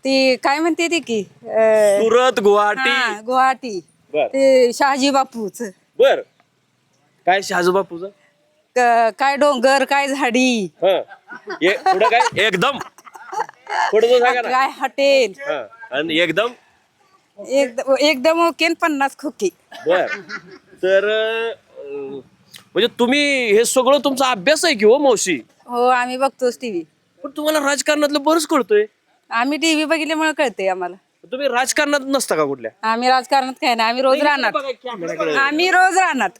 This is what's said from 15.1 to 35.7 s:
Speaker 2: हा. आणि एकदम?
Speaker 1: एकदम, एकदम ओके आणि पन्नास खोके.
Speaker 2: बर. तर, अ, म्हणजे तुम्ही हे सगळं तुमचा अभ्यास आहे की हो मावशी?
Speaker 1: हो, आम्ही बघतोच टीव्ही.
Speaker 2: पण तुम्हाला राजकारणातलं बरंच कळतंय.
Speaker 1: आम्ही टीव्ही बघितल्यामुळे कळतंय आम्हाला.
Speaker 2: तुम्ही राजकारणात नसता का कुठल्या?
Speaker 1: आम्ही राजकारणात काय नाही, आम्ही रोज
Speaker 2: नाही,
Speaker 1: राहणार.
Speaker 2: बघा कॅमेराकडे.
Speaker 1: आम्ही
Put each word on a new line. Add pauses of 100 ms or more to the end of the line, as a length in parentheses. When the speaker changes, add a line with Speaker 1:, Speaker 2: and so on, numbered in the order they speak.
Speaker 2:
हा. (240)
आणि
एकदम? (1000)
Speaker 1:
एकदम,
एकदम
ओके
आणि
पन्नास
खोके. (380)
Speaker 2:
बर. (760)
तर, (680)
अ, (920)
म्हणजे (120)
तुम्ही
हे
सगळं
तुमचा
अभ्यास
आहे
की
हो
मावशी? (260)
Speaker 1:
हो,
आम्ही
बघतोच
टीव्ही. (400)
Speaker 2:
पण
तुम्हाला (100)
राजकारणातलं
बरंच
कळतंय. (440)
Speaker 1:
आम्ही
टीव्ही
बघितल्यामुळे
कळतंय
आम्हाला. (360)
Speaker 2:
तुम्ही
राजकारणात
नसता
का
कुठल्या? (120)
Speaker 1:
आम्ही
राजकारणात
काय
नाही,
आम्ही
रोज
Speaker 2:
नाही,
Speaker 1:
राहणार.
Speaker 2:
बघा
कॅमेराकडे.
Speaker 1:
आम्ही